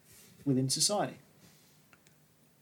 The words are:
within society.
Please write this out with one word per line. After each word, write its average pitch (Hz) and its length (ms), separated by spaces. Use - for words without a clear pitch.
within 131 240
society. 160 480